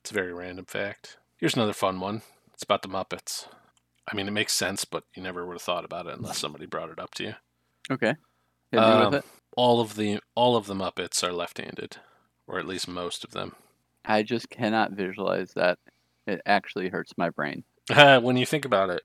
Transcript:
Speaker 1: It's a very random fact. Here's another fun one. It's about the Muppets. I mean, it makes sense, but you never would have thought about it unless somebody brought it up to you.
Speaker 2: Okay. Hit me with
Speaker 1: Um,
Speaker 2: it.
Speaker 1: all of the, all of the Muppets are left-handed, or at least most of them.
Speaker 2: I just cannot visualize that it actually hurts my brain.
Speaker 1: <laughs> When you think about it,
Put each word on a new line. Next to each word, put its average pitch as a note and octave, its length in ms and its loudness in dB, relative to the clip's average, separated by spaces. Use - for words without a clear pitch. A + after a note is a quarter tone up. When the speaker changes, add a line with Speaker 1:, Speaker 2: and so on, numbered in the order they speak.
Speaker 1:
It's - 100 -14
a G#2 40 -16
very F2+ 200 -2
random F2+ 320 -12
fact. - 500 -8
Here's D#3 180 -2
another G#2+ 180 0
fun F#2+ 260 0
one. G#2 240 -6
It's - 80 -16
about - 200 0
the G2 60 -12
Muppets. - 600 -8
I - 40 -6
mean, G2+ 140 -2
it G2+ 40 -4
makes G#2 200 0
sense, F#2 320 -2
but - 200 -8
you F#2+ 80 -14
never F2 240 -8
would F2+ 80 -10
have F2 80 -12
thought F2 220 -4
about F2 220 -8
it C#2+ 100 -10
unless - 220 -8
somebody D2+ 280 -8
brought D#2+ 240 -8
it E2 100 -14
up - 140 -12
to F#2+ 100 -6
you. G#2 100 -8
Speaker 2:
Okay. B2 240 2
Hit - 100 4
me A2 60 8
with A2 200 8
Speaker 1:
Um, G2+ 80 2
Speaker 2:
it. C#3 100 -2
Speaker 1:
all A#2+ 240 6
of G#2 160 -2
the, G#2 240 -2
all B2 200 4
of G2+ 100 0
the G2 80 -6
Muppets F2+ 500 -4
are F2+ 80 0
left-handed, - 640 -8
or F#2 140 -6
at E2 60 -8
least F#2 200 -6
most F2+ 380 -8
of - 80 -18
them. F#2+ 240 -8
Speaker 2:
I G#2+ 180 4
just A2+ 280 -4
cannot A2 420 0
visualize F#2 600 -2
that F2+ 260 2
it G2 200 -4
actually G2 420 0
hurts E2+ 280 -6
my E2+ 140 0
brain. - 340 -6
Speaker 1:
<laughs> A#2+ 80 0
When C3 400 10
you B2+ 100 2
think D3 180 -2
about G2 260 2
it, F2 140 -2